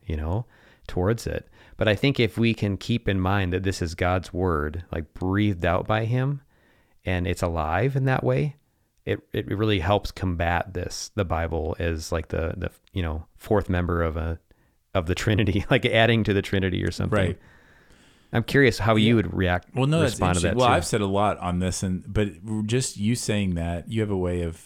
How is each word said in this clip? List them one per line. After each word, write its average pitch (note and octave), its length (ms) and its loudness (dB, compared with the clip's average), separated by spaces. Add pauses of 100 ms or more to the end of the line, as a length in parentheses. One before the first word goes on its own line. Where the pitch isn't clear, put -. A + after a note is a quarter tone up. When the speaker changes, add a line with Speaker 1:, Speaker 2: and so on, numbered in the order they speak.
Speaker 1:
you E2 120 -4
know, E2+ 300 -4 (420)
towards G2+ 380 -2
it. - 220 -6 (280)
But G#2 120 2
I G#2+ 60 6
think C#3 240 2
if A2+ 200 2
we A2+ 160 4
can G2+ 220 0
keep A#2 320 -2
in G2 120 2
mind F#2 320 2
that F#2 100 0
this F#2+ 200 -2
is E2+ 120 -4
God's F2+ 380 0
word, E2 580 0
like, D#2+ 240 -6
breathed F#2+ 500 0
out F2+ 220 2
by A2 180 0
Him, B2+ 360 -2 (640)
and F2+ 220 0
it's F2+ 160 -2
alive F2 540 0
in C3+ 100 0
that C3 180 0
way, C#3 320 0 (480)
it, G2+ 160 -2 (120)
it - 160 -4
really G#2+ 320 2
helps G2 300 2
combat F2 640 -2
this, - 400 -8
the G#2 100 0
Bible D#2+ 540 -2
as, E2 340 -4
like, D#2+ 160 -4
the, E2 280 -4
the, F2 140 -6 (220)
you F#2+ 100 -2
know, D#2+ 240 -6 (100)
fourth - 320 0
member F2 340 0
of D#2 140 -2
a, E2 220 -4 (560)
of F2+ 120 0
the F2+ 80 0
Trinity, G#2 520 0
<laughs> - 40 0
like B2+ 160 2
adding A2+ 380 4
to A2 80 0
the G2 100 2
Trinity F#2+ 420 -2
or F#2 80 -2
something. G2 260 -2
Speaker 2:
Right. F2+ 200 0 (920)
Speaker 1:
I'm G#2+ 120 0
curious C3+ 340 4
how A2 180 4
you A2 120 6
Speaker 2:
Yeah. A#2+ 60 6
Speaker 1:
would F#2 200 2
react, F2+ 400 0
Speaker 2:
Well, C3 120 0
no, D#3 140 2
that's C3+ 120 2
Speaker 1:
respond F2+ 240 2
to F2 60 2
that F2 80 4
Speaker 2:
interesting. A2 100 0
Well, B2 80 6
Speaker 1:
too. B2 60 6
Speaker 2:
I've - 120 0
said A2+ 140 0
a G2+ 60 0
lot G2 320 2
on F2+ 200 -2
this, F2+ 240 -2
and, F#2 240 -2
but G#2 220 0 (380)
just B2 300 -2
you G#2 200 0
saying G2+ 380 0
that, E2+ 360 -4
you A2 100 -2
have G#2 100 -2
a G2 60 -2
way F2+ 260 -2
of E2 240 -6